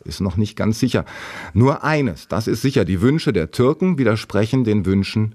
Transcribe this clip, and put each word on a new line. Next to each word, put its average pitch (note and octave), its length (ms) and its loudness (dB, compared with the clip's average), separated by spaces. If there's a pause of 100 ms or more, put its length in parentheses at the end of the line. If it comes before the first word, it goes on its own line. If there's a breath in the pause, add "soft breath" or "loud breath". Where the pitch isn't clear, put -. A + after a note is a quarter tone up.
ist - 160 -8
noch F#2+ 160 -4
nicht G#2+ 180 -2
ganz G#2+ 240 -2
sicher. A2+ 240 0 (480 loud breath)
Nur C3 320 2
eines, C#3 440 -2
das A2 180 -4
ist A#2 160 -2
sicher, C3 240 2
die F2 160 -2
Wünsche C#3 320 2
der D#2+ 160 -2
Türken D#3+ 480 2
widersprechen A2 640 0
den G#2+ 220 2
Wünschen G2 480 0